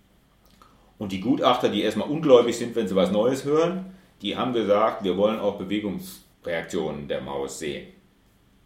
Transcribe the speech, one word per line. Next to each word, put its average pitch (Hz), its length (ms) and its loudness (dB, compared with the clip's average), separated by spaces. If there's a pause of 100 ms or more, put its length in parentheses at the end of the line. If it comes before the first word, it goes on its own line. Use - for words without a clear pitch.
(1000)
Und 101 140 -6
die 95 80 -4
Gutachter, - 500 2
die 101 120 0
erstmal 107 280 -2
ungläubig 127 480 6
sind, 117 180 -6
wenn 110 100 0
sie 92 80 -4
was 92 160 4
Neues 127 360 0
hören, 170 400 0 (340)
die 101 160 -6
haben 127 160 -2
gesagt, 107 500 2
wir 90 140 0
wollen 104 240 2
auch 101 160 -2
Bewegungsreaktionen 85 1500 -6
der 69 140 -4
Maus 69 360 -8
sehen. 73 280 -8 (800)